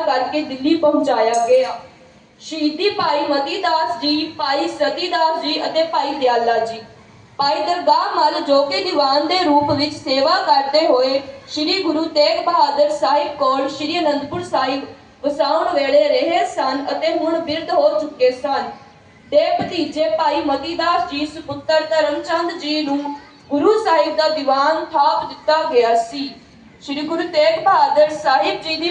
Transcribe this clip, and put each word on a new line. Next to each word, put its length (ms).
ਕਰਕੇ 360
ਦਿੱਲੀ 340
ਪਹੁੰਚਾਇਆ 720
ਗਿਆ। 300
ਸ਼ਹੀਦੀ 480
ਭਾਈ 380
ਮਤੀ 340
ਦਾਸ 400
ਜੀ, 240
ਭਾਈ 300
ਸਤੀ 420
ਦਾਸ 340
ਜੀ 220
ਅਤੇ 260
ਭਾਈ 240
ਦਿਆਲਾ 500
ਜੀ। 160
ਭਾਈ 280
ਦਰਗਾਹ 500
ਮੱਲ, 260
ਜੋ 240
ਕਿ 180
ਦੀਵਾਨ 440
ਦੇ 160
ਰੂਪ 280
ਵਿੱਚ 240
ਸੇਵਾ 400
ਕਰਦੇ 400
ਹੋਏ 340
ਸ਼੍ਰੀ 340
ਗੁਰੂ 220
ਤੇਗ 300
ਬਹਾਦਰ 440
ਸਾਹਿਬ 380
ਕੋਲ 320
ਸ਼੍ਰੀ 300
ਅਨੰਦਪੁਰ 440
ਸਾਹਿਬ 420
ਵਸਾਉਣ 520
ਵੇਲੇ 320
ਰਹੇ 380
ਸਨ 360
ਅਤੇ 260
ਹੁਣ 220
ਬਿਰਧ 320
ਹੋ 160
ਚੁੱਕੇ 320
ਸਨ, 380
ਦੇ 160
ਭਤੀਜੇ 580
ਭਾਈ 280
ਮਤੀ 300
ਦਾਸ 360
ਜੀ 220
ਸੁਪੁੱਤਰ 560
ਧਰਮ 320
ਚੰਦ 380
ਜੀ 240
ਨੂੰ 320
ਗੁਰੂ 220
ਸਾਹਿਬ 320
ਦਾ 140
ਦੀਵਾਨ 540
ਥਾਪ 360
ਦਿੱਤਾ 280
ਗਿਆ 220
ਸੀ। 260
ਸ਼੍ਰੀ 200
ਗੁਰੂ 260
ਤੇਗ 360
ਬਹਾਦਰ 460
ਸਾਹਿਬ 380
ਜੀ 140
ਦੀ 160